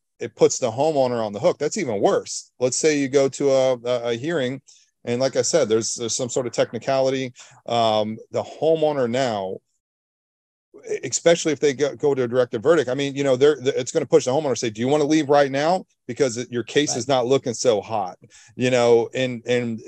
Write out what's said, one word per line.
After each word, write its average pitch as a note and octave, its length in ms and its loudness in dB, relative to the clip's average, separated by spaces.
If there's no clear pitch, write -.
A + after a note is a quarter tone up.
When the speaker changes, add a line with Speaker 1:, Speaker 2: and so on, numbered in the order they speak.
Speaker 1:
it A#2+ 160 -10
puts D#3 240 2
the B2 100 -2
homeowner B2+ 560 0
on G2+ 80 -6
the G#2 60 -8
hook. - 180 0
That's D3+ 200 -4
even B2 220 -4
worse. D3 600 -2
Let's B2+ 180 0
say D3+ 220 2
you C#3 80 -2
go C3+ 220 2
to C#3+ 200 -2
a, C3 240 2
a, A#2+ 380 -4
a - 20 -2
hearing, C3+ 480 -4
and A#2+ 160 -4
like C3 160 0
I C3 60 2
said, C#3 260 2
there's, A2 280 0
there's A#2 200 -6
some B2+ 140 -6
sort C3 160 -4
of A#2 80 -8
technicality. C3+ 800 -2
Um, A2 520 0
the A2+ 140 -4
homeowner D3+ 680 0
now, A2+ 480 -2
especially - 480 2
if C#3 80 -4
they C#3+ 140 2
go, C3+ 220 -2
go C#3+ 180 0
to C3 100 0
a A#2+ 40 0
directed A#2+ 360 0
verdict, D3+ 240 4
I B2 60 -2
mean, C#3 220 -4
you C#3+ 80 -2
know, C3+ 120 2
they're, C#3+ 240 4
it's B2 320 -4
gonna C3+ 140 0
push D3+ 200 4
the B2+ 60 0
homeowner C#3+ 200 0
to A#2 40 -2
say, A#2+ 140 -4
"Do G#2 100 -8
you A#2+ 80 0
wanna D3 160 2
leave D3+ 240 2
right C#3+ 240 4
now? D#3+ 340 0
Because A#2+ 300 -2
it, B2 140 -10
your A#2+ 120 -2
case C#3+ 280 0
Speaker 2:
Right. C3+ 60 -6
Speaker 1:
is A#2+ 100 -4
not B2+ 180 2
looking B2+ 280 0
so G#2+ 280 2
hot," G#2+ 380 -6
you B2+ 140 0
know, A#2+ 440 4
and, B2+ 340 -4
and, A#2+ 400 -2